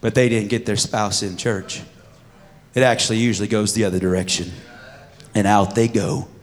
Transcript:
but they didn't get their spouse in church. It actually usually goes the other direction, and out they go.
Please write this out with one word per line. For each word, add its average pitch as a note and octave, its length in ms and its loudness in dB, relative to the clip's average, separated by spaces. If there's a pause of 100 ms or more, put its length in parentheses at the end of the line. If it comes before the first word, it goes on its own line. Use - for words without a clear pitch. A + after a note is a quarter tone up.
but A2 120 -2
they B2 140 4
didn't A2 200 0
get A2+ 180 -2
their G#2 100 -2
spouse G#2 460 -2
in F#2 160 -6
church. G2+ 440 -4 (920)
It B2+ 80 4
actually A#2 360 2
usually G#2 300 0
goes G#2 240 0
the A2 120 0
other F#2 140 0
direction, F2+ 540 -2 (840)
and G2+ 120 2
out G2+ 280 4
they A#2 140 4
go. D#2+ 400 -2 (140)